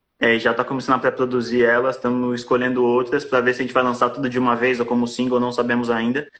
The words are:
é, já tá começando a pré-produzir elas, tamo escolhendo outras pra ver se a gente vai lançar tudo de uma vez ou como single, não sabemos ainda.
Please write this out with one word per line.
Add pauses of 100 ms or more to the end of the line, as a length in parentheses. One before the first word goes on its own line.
(200)
é,
já
tá
começando
a
pré-produzir
elas,
tamo
escolhendo
outras
pra
ver
se
a
gente
vai
lançar
tudo
de
uma
vez
ou
como
single,
não
sabemos
ainda. (120)